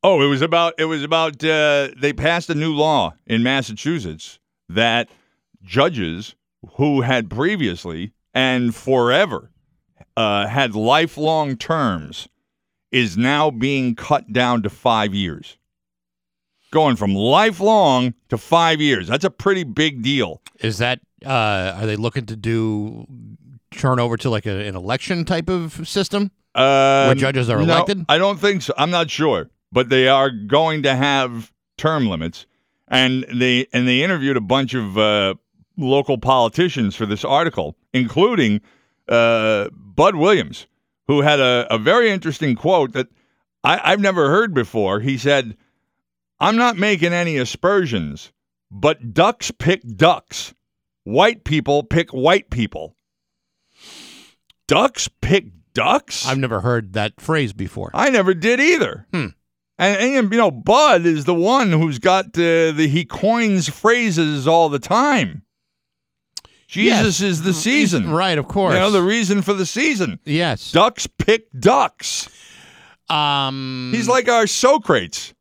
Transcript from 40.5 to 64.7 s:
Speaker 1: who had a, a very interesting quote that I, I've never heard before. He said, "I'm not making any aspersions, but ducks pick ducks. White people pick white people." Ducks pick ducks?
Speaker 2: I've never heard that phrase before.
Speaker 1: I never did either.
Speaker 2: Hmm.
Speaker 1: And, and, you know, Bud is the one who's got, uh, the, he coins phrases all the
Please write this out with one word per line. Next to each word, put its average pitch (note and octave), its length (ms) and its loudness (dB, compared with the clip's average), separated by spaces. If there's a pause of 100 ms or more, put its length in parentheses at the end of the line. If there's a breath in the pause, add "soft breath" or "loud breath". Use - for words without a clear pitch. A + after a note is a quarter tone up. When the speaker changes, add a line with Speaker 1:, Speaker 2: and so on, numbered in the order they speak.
Speaker 1:
who C#3+ 140 2
had D3 180 4
a, B2 300 2
a A2+ 80 0
very G#3 340 2
interesting D#3 440 -2
quote D#3 360 0
that C3 160 -4 (560)
I, E3 220 2
I've G3 160 2
never F3+ 280 2
heard G3+ 240 2
before. G#2+ 460 0
He C3 180 -4
said, B2 380 0 (840)
"I'm G3 180 2
not A#3 200 2
making F3 360 0
any E3+ 240 -2
aspersions, B2 920 -2 (380)
but A#2+ 440 -2
ducks G3 360 2
pick - 320 -2 (140)
ducks. - 580 0 (500)
White G3 420 0
people C#3+ 380 0
pick D#3+ 280 -2
white D#3 380 0
people." F#2 460 -6 (1700 loud breath)
Ducks G3+ 400 0 (140)
pick F3 240 2 (280)
ducks? D#3 540 -2
Speaker 2:
I've C3+ 100 0
never A2+ 240 -2
heard A2 320 -2
that G#2+ 280 -4
phrase D3 320 -4
before. - 400 -10
Speaker 1:
I C4+ 160 2
never G3 240 2
did A3 260 0
either. D4+ 540 0
Speaker 2:
Hmm. D#3 140 -4 (520)
Speaker 1:
And, G3+ 360 0
and, A3 180 0
you A3+ 60 0
know, G#3+ 120 4
Bud G#3 540 4
is D#3 200 0
the F3 100 0
one G#3+ 360 2
who's D#3 280 0
got, F#3 280 2
uh, E3 440 2
the, D#3 200 0
he - 140 0
coins G#3 640 0
phrases E3 760 0
all E3 220 4
the C#3+ 100 -2